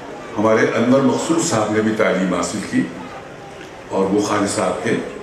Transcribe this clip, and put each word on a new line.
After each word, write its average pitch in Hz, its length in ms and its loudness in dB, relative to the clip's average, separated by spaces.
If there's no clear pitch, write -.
हमारे 110 300 4
अनवर 123 360 4
मकसूद 131 360 2
साहब 107 380 0
ने 107 40 2
भी 107 100 2
तालीम 92 440 2
हासिल 87 260 -4
की - 300 -2
और 95 120 2
वो 98 180 2
खालिद 104 260 0
साहब 107 240 0
के, 117 180 -2